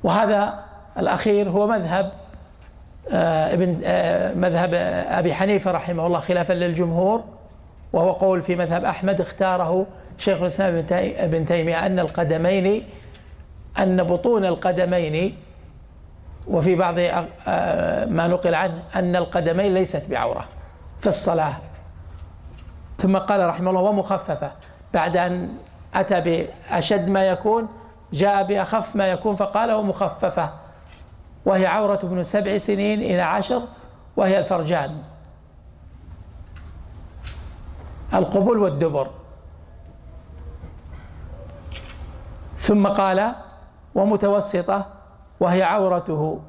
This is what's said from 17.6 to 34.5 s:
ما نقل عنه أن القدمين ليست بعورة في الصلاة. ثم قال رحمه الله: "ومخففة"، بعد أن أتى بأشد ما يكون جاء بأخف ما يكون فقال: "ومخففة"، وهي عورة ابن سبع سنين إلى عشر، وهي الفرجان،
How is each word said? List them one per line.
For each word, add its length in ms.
ما 220
نقل 280
عنه 280
أن 200
القدمين 580
ليست 360
بعورة 360
في 80
الصلاة. 460
ثم 200
قال 320
رحمه 200
الله: 120
"ومخففة"، 680
بعد 240
أن 320
أتى 260
بأشد 880
ما 140
يكون 440
جاء 300
بأخف 520
ما 120
يكون 280
فقال: 360
"ومخففة"، 800
وهي 200
عورة 380
ابن 200
سبع 340
سنين 440
إلى 200
عشر، 400
وهي 220
الفرجان، 640